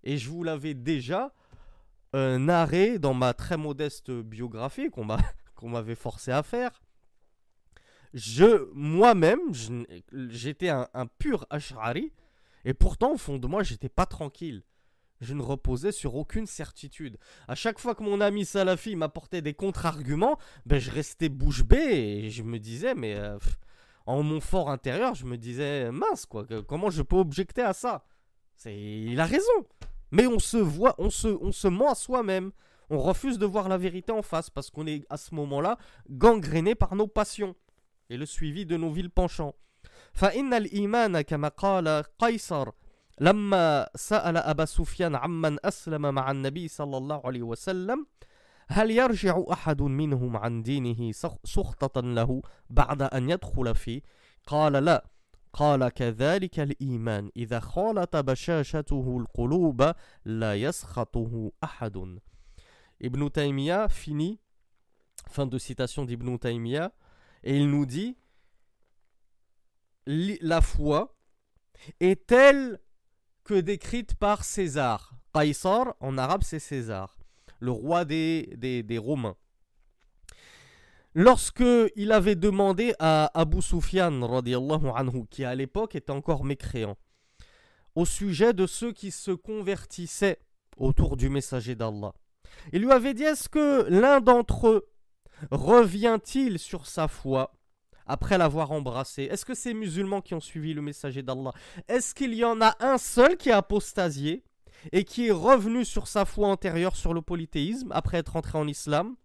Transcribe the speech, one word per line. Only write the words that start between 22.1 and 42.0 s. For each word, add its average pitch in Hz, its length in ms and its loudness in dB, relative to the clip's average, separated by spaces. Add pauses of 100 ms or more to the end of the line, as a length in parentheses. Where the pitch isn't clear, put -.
et 107 40 -6
je 113 140 -10
me 117 160 -6
disais, 123 340 -4
mais, 110 220 -4
euh, 104 220 -8
pff, - 200 0 (480)
en 135 160 -2
mon 151 200 -2
fort 175 280 0
intérieur, 165 460 -2
je 127 100 -12
me 123 120 -8
disais, « 123 560 -6
Mince, 392 320 -4
quoi, 104 200 -10
que, 113 140 -8
comment 156 300 -4
je 156 120 -4
peux - 140 0
objecter 185 460 0
à 208 120 0
ça ? » 220 320 -6 (500)
C'est, 104 220 -16
il 110 420 -8
a 165 60 4
raison. 339 220 0 (640)
Mais 247 160 4
on 233 120 2
se - 180 -2
voit, 190 400 2
on 180 120 0
se, - 180 -2
on 202 240 -2
se - 160 0
ment 220 240 2
à 269 40 2
soi-même. 196 560 -2 (380)
On 151 100 -2
refuse 190 400 0
de 208 60 0
voir 190 240 -2
la 190 80 0
vérité 185 340 -6
en 220 100 -2
face 165 280 -6
parce - 200 -12
qu'on 151 160 -10
est 151 240 -6
à 143 80 -10
ce - 180 -16
moment-là 147 420 -2 (320)
gangréné 165 640 4
par 190 200 0
nos 208 120 0
passions 208 480 -4 (540)
et 120 80 -10
le 143 80 -8
suivi 160 400 -4
de 165 120 -2
nos 165 140 -2
vils 175 180 -4
penchants. 170 460 0 (580)
فإن 247 400 2
الإيمان 202 680 2
كما 147 260 -2
قال 160 560 0 (160)